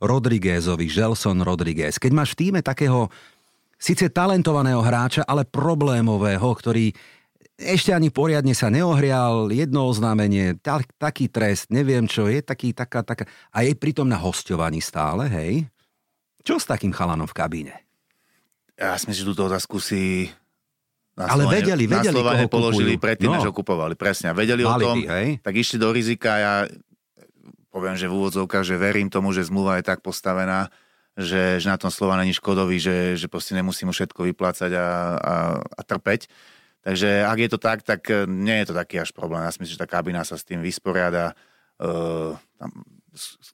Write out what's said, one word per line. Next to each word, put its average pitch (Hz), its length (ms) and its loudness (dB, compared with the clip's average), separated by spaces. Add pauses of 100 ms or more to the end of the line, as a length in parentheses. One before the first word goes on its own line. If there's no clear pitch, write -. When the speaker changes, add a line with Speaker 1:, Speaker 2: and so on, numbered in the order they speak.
Speaker 1:
Rodriguezovi, 92 800 2
Gelson 98 560 2
Rodriguez? 82 560 0
Keď 131 160 0
máš 147 240 2
v 165 80 -2
tíme 190 160 2
takého 127 480 0 (680)
síce - 340 2
talentovaného 156 720 2
hráča, 120 480 2
ale 139 160 2
problémového, 117 1040 2
ktorý 113 480 0 (640)
ešte 190 320 2
ani 160 240 2
poriadne 139 400 2
sa 113 160 2
neohrial, 131 800 2
jedno 135 320 0
oznámenie, 107 720 2
ta-, 143 400 -2
taký 147 320 -2
trest, 104 400 0
neviem 127 400 2
čo, 104 240 0
je 135 80 0
taký, 127 320 -4
taká, 120 320 -4
taká, 113 240 -6 (240)
a 107 80 -2
je 135 160 4
pritom 131 320 0
na 117 80 2
hosťovaní 82 640 -2
stále, 80 480 -2
hej? 107 400 -2 (800)
Čo - 160 0
s - 20 -14
takým 98 300 -2
chalanom 80 320 -2
v - 80 -14
kabíne? 80 400 -6 (960)
Speaker 2:
Ja 92 220 -4
si - 160 -6
myslím, 92 80 -4
že 95 80 -6
túto 95 240 -2
otázku 95 260 -4
si 92 540 -2 (840)
na 92 140 -6
Speaker 1:
Ale 139 160 4
Speaker 2:
Slovane-, - 160 4
Speaker 1:
vedeli, 180 240 2
Speaker 2:
na 110 160 2
Speaker 1:
vedeli, 190 160 2
Speaker 2:
Slovane 120 320 2
Speaker 1:
koho 117 80 -2
Speaker 2:
položili 113 400 2
Speaker 1:
kupujú. - 80 -6
Speaker 2:
predtým, 113 240 2
Speaker 1:
No. 160 80 2
Speaker 2:
než 135 100 0
ho 101 80 -2
kupovali. 85 400 -2
Presne. 90 380 -2
A - 20 0
vedeli 117 300 2
o 117 80 2
Speaker 1:
Mali 123 160 2
Speaker 2:
tom, 120 80 2
Speaker 1:
by, 117 60 0 (100)
hej? 95 160 0 (160)
Speaker 2:
tak 98 100 -4
išli 117 220 0
do 110 160 2
rizika. 113 480 0
Ja 104 140 2 (1120)
poviem, 92 320 -6
že 92 80 -4
v 90 80 -2
úvodzovkách, 95 480 -2
že 90 160 -2
verím 98 320 0
tomu, 98 180 0
že 95 140 0
zmluva 95 320 0
je 90 100 -2
tak 92 140 -2
postavená, 95 720 -4 (420)
že, 92 480 0
že 98 80 -2
na 95 80 2
tom 92 160 -4
Slova 95 240 0
není 92 160 2
škodový, 92 480 0
že, 90 320 0
že 87 160 -6
proste 87 240 -8
nemusí 92 320 -2
mu 90 80 -2
všetko 92 320 -4
vyplácať 90 480 -2
a, 87 140 0 (260)
a, 85 200 -2 (280)
a - 240 -14
trpeť. 98 400 -2 (560)
Takže 101 400 2
ak 107 160 2
je 117 120 2
to 110 120 -2
tak, 110 240 0
tak, 104 240 0
e, 101 160 2
nie 101 400 0
je 87 80 -6
to - 20 -4
taký 87 220 -4
až 82 160 -6
problém. 82 320 -6
Ja 85 80 -4
si - 80 -12
myslím, 82 160 -12
že 87 80 -6
tá - 0 -
kabína 87 400 -4
sa - 80 -10
s 78 100 -12
tým 87 160 -8
vysporiada. 87 800 -2 (400)
E, 85 100 -6 (720)
tam - 120 -14 (440)
s-, - 240 -18
s-, - 160 -20